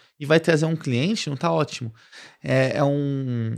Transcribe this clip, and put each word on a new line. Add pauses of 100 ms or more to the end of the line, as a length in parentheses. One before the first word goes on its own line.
(180)
E
vai
trazer
um
cliente,
não
tá
ótimo. (520)
É,
é
um,